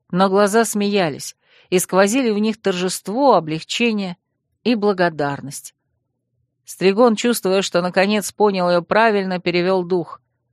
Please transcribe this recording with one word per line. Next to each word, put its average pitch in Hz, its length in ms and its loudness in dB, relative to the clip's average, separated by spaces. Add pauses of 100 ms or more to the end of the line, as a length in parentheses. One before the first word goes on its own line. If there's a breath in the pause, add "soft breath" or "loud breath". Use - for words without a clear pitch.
(100)
но 190 180 2
глаза 208 380 2
смеялись, 202 680 -4 (340 soft breath)
и 180 80 2
сквозили 202 520 2
в 208 80 0
них 214 220 -2
торжество, 190 720 0
облегчение 180 840 -2 (480)
и 240 100 2
благодарность. 165 1000 -2 (920)
Стригон, 208 500 2
чувствуя, 196 460 0
что 180 180 -2
наконец 190 500 0
понял 190 380 0
её 175 140 2
правильно, 196 560 0
перевёл 180 460 0
дух, 175 360 -4 (320)